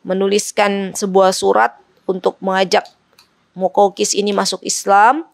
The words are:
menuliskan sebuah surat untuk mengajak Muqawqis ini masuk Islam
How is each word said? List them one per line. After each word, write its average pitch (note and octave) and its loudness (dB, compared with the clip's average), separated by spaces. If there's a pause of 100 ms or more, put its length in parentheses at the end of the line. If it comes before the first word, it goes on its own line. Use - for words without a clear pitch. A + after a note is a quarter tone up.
menuliskan G3 -2 (240)
sebuah F#3+ 2
surat G3+ 0 (320)
untuk F#3 -4
mengajak F#3+ 0 (640)
Muqawqis F#3+ 0
ini G3+ -2
masuk G3 -4
Islam A3 2